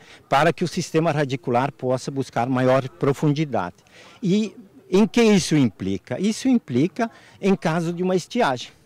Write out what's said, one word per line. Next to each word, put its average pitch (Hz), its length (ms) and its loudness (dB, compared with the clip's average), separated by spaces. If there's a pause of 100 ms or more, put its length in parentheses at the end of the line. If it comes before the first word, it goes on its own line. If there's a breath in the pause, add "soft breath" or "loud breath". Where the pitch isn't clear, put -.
(300 loud breath)
para 151 240 4
que - 100 -8
o 165 40 0
sistema 160 440 -2
radicular 135 600 -2
possa 127 400 -4
buscar 127 360 -4
maior 127 420 2
profundidade. 139 880 -2 (440 loud breath)
E 208 340 -2 (360)
em 196 160 4
que 240 160 2
isso 196 340 4
implica? 110 640 -2
Isso 214 260 -2
implica 226 600 0 (320 loud breath)
em 196 140 2
caso 165 360 -2
de 175 120 -6
uma 185 120 0
estiagem. 165 540 -2 (160)